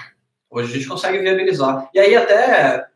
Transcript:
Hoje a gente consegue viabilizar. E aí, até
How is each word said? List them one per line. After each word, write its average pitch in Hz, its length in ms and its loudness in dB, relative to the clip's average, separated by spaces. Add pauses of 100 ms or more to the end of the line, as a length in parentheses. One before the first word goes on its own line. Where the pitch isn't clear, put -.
(480)
Hoje 120 220 -8
a 131 80 -8
gente 131 100 -8
consegue 190 300 -6
viabilizar. 175 760 -2
E 190 60 2
aí, 202 180 6
até 233 800 2